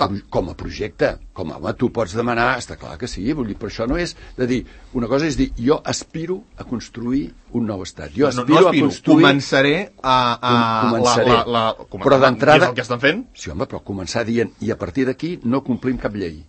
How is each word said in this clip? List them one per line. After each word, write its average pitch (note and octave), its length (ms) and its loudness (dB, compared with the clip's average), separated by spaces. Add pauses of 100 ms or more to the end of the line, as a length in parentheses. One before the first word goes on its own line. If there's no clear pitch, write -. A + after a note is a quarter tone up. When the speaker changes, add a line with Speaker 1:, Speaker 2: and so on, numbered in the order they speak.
Speaker 1:
pro-, G2+ 200 -6
com F2+ 220 -4
a D2+ 40 -10
projecte, F#2+ 640 -4 (160)
com E2 180 -8
a B1 60 -12
home, F2+ 160 -6
tu A#2+ 180 0
pots G#2 220 -4
demanar... A#2 460 0
Està - 180 -12
clar B1 220 -16
que B2 100 -8
sí, A2+ 240 -4
vull C#3 140 -4
dir, F#2+ 100 -8
però G2+ 140 -8
això A#2 180 -4
no D3 80 -2
és F3 180 -4 (220)
de B2+ 100 -2
dir... A#2+ 200 -2 (260)
Una A#2+ 160 -2
cosa C#3 160 2
és C3+ 140 -2
dir, C3+ 180 0
"Jo C#3 260 2
aspiro F3+ 600 -6 (160)
a G#2 60 -16
construir B2 680 -6 (200)
un A#2+ 140 -2
nou G2 160 -6
estat, D#2 300 -12
jo C3 160 2
Speaker 2:
No, B2+ 40 0
no, B2 100 -2
Speaker 1:
aspiro D3+ 180 6
Speaker 2:
no F3+ 80 2
aspiro, D3+ 160 4
Speaker 1:
a C#3 60 2
construir". D3+ 340 6
Speaker 2:
començaré C#3+ 680 2 (100)
a, B2+ 400 2
a, A#2 400 2
Speaker 1:
Com-, G#2+ 80 2 (100)
començaré. A#2+ 280 4
Speaker 2:
la, A#2 180 4
la, A#2+ 60 -4
la, A2+ 220 0 (140)
com-, G2 140 -12
Speaker 1:
Però C3+ 180 6
d'entrada C3+ 440 6
Speaker 2:
és D#3+ 40 2
el B2 60 -4
que B2 80 -4
estan A#2+ 160 -4
fent. D#3+ 360 0
Speaker 1:
Sí, - 160 -12
home, F#2 180 -6
però F#2+ 160 -10
començar G2+ 400 -6
dient, A#2 260 0 (100)
"I G#2+ 120 -4
a - 60 -4
partir G2+ 280 -4
d'aquí D3 380 -6
no B2+ 180 0
complim B2+ 360 -4
cap A2 160 -4
llei". E2 340 -8